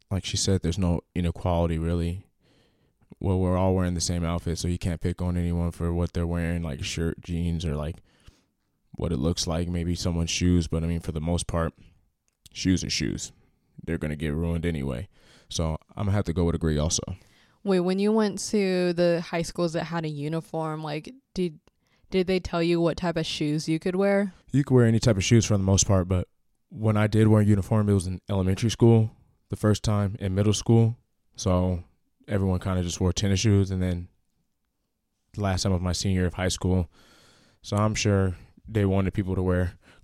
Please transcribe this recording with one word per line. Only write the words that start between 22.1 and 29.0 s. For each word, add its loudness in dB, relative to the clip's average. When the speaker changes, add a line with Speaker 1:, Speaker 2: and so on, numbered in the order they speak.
Speaker 2:
did 0
they 0
tell -2
you 2
what 2
type -4
of -2
shoes -2
you 0
could -2
wear? 0
Speaker 1:
You 4
could 4
wear 8
any 4
type 4
of -2
shoes 6
for 2
the 0
most 4
part, 2
but -2
when -2
I 4
did 4
wear 6
a 4
uniform, 2
it 4
was 2
in -6
elementary 0
school 6